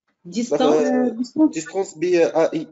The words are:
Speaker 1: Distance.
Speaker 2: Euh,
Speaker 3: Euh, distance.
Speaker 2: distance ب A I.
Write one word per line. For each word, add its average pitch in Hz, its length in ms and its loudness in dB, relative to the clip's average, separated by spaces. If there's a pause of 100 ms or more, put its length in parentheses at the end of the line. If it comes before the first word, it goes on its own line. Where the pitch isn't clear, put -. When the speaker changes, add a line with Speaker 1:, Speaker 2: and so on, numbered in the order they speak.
(240)
Speaker 1:
Distance. 175 360 -4
Speaker 2:
Euh, 127 500 2
Speaker 3:
Euh, - 0 -
distance. 196 400 0
Speaker 2:
distance 180 480 -8
ب 160 60 -4 (300)
A 156 200 2
I. 156 180 -6